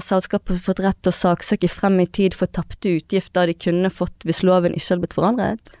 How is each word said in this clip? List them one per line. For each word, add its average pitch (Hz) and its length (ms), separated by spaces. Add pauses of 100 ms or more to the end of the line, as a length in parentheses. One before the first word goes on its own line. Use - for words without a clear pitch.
selskapet 180 560
fått 185 240
rett 196 160
til 180 140
å - 20
saksøke 175 560
frem 190 320
i 180 80
tid 190 240
for 180 160
tapte - 460
utgifter 180 500
de 170 80
kunne 180 320
fått - 400
hvis 165 160
loven 185 320
ikke - 140
hadde 180 160
blitt - 100
forandret. 202 640